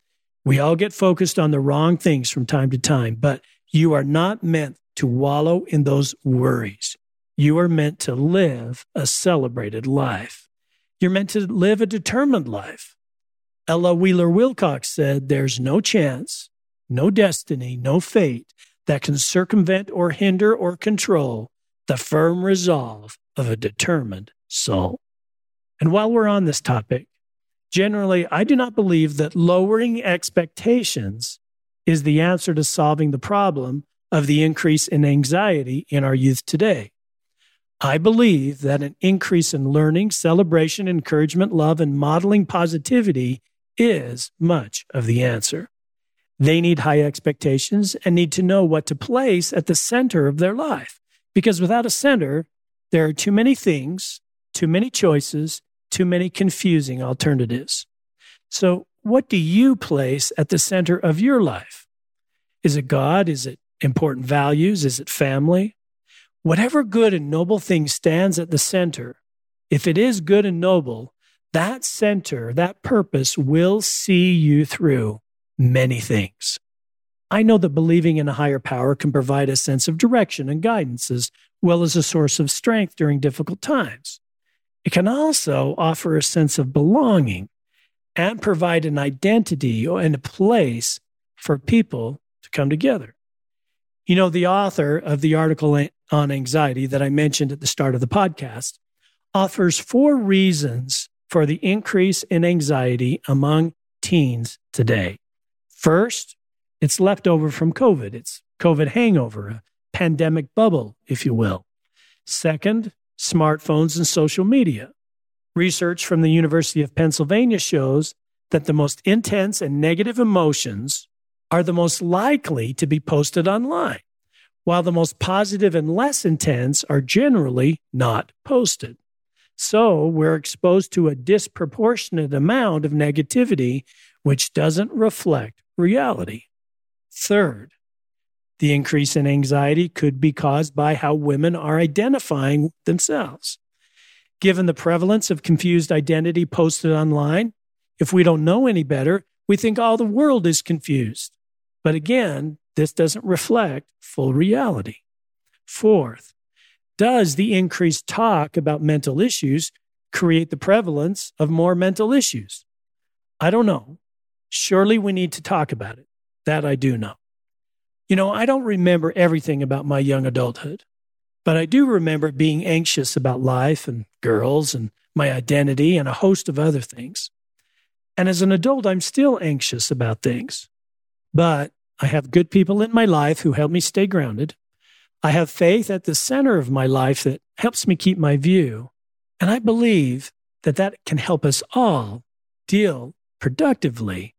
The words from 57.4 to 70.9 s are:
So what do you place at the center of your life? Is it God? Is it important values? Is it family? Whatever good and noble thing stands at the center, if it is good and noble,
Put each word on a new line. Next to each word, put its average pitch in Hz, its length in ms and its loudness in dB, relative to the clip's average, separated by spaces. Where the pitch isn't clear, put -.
So 180 360 0
what 247 260 0
do 214 80 0
you 196 400 4
place 139 600 -4
at 147 120 0
the 180 100 0
center 175 380 0
of 165 240 -2
your 254 200 2
life? 113 460 -4
Is 147 140 2
it 131 120 -4
God? 151 400 2
Is 131 180 -6
it 127 140 -14
important 131 460 -2
values? 147 580 2
Is 131 160 -2
it - 80 -14
family? 156 680 0
Whatever 233 400 2
good 220 320 2
and 147 160 -4
noble 175 280 0
thing 156 300 0
stands 170 500 0
at 170 120 -6
the 156 80 0
center, 147 600 -4
if 143 160 0
it 165 120 2
is 220 220 2
good 196 260 2
and 175 140 -2
noble, 135 540 -2